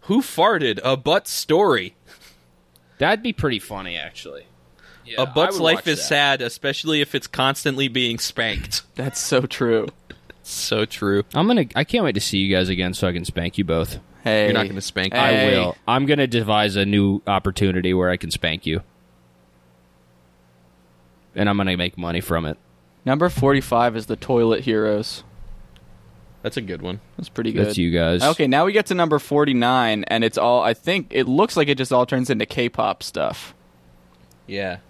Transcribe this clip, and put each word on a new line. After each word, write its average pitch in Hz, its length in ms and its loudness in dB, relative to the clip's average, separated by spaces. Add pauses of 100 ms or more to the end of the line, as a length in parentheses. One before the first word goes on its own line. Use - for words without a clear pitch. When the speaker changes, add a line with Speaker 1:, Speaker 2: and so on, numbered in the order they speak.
Speaker 1:
Who 226 200 2
farted? 160 600 0
A 131 140 2
butt 165 320 0
story. 151 640 2 (1040)
Speaker 2:
That'd 208 240 0
be 240 100 -2
pretty 127 260 -2
funny, 95 380 -10
actually. 71 500 -12 (580)
Yeah, 117 180 -4
Speaker 1:
A 131 40 0
butt's 165 300 0
Speaker 2:
I - 20 -4
would 160 60 -2
Speaker 1:
life 160 120 4
Speaker 2:
watch - 120 -6
Speaker 1:
is 147 100 0
Speaker 2:
that. - 60 -8
Speaker 1:
sad, 143 380 0
especially 143 580 -2
if - 140 -2
it's 139 120 -4
constantly 135 640 -2
being 117 300 -2
spanked. - 680 -6
<laughs> - 80 -20
Speaker 3:
That's - 240 -6
so 127 220 2
true. 117 460 0 (540)
Speaker 1:
So - 440 -4
true. 101 380 0 (100)
Speaker 2:
I'm 160 120 2
gonna, 220 200 2 (100)
I 143 80 0
can't 233 200 0
wait 127 100 0
to 98 60 0
see - 180 -2
you 98 160 2
guys 92 160 2
again 90 240 -2
so - 120 -2
I 90 60 0
can 87 120 -4
spank 85 340 -4
you 101 60 0
both. 82 340 -2 (260)
Speaker 3:
Hey. 107 220 2
Speaker 1:
You're 104 80 2
not 110 120 0
gonna 98 140 -8
spank 95 320 -4
me. 123 60 0
Speaker 2:
I 123 140 2
Speaker 3:
Hey. 131 260 2
Speaker 2:
will. 90 180 -2 (100)
I'm 131 200 2
gonna 143 200 2
devise 107 500 2
a 98 100 2
new 101 400 2
opportunity 95 680 0
where 90 160 2
I 90 60 0
can 82 140 -8
spank 80 360 -4
you. 78 160 -2 (2500)
And 101 140 0
I'm 101 80 2
gonna 95 200 0
make 87 220 -2
money 85 220 -4
from 82 260 -2
it. 76 100 -6 (480)
Speaker 3:
Number 147 240 2
forty-five 123 680 2
is 110 100 -6
the 110 100 -4
Toilet 117 480 2
Heroes. 107 580 -2 (1200)
Speaker 1:
That's 107 140 -6
a 131 60 -4
good 90 200 -10
one. 92 180 -8 (160)
Speaker 3:
That's - 120 -12
pretty 117 240 -4
good. 101 140 2
Speaker 2:
That's 104 120 -2
you 87 120 2
guys. 85 320 2
Speaker 3:
Okay, 151 240 2
now 139 180 4
we 196 80 2
get 202 140 2
to 190 80 -2
number 160 240 2
forty-nine, 123 840 2
and 113 180 0
it's 113 160 2
all, 120 240 4
I 110 120 2
think, 175 360 -4
it 127 160 0
looks 147 300 2
like 151 120 2
it 139 80 2
just 127 160 -2
all 123 140 4
turns 127 240 -2
into 110 160 0
K-pop 110 560 -2
stuff. - 520 -6 (920)
Speaker 1:
Yeah. 95 320 -6 (120)